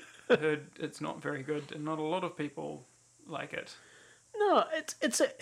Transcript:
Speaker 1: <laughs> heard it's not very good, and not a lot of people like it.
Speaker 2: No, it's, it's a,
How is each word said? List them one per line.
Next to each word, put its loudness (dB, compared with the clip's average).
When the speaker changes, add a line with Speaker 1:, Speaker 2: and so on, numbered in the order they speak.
Speaker 1:
<laughs> 8
heard 0
it's -6
not -4
very -4
good, -4
and -6
not -2
a -2
lot 0
of -4
people -6
like -6
it. -6
Speaker 2:
No, 6
it's, -2
it's 2
a, 6